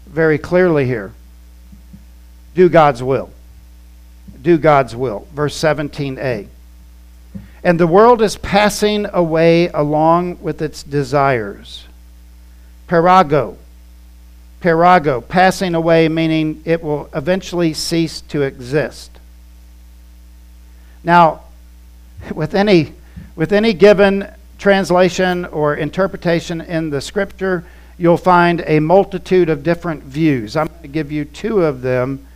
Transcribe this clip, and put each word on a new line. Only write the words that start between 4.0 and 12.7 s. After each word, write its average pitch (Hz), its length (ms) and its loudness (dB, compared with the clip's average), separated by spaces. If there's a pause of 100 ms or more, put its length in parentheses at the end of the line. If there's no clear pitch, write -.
Do 165 160 4
God's 143 380 2
will. 117 380 -6
Verse 143 220 -4
seventeen 143 600 -4
A. 110 300 -6 (1160)
"And 175 160 2
the 175 80 2
world 214 340 4
is 208 140 0
passing 208 800 0
away 170 560 2
along 160 720 0
with 156 200 -8
its - 220 -10
desires." 139 1000 -4 (1040)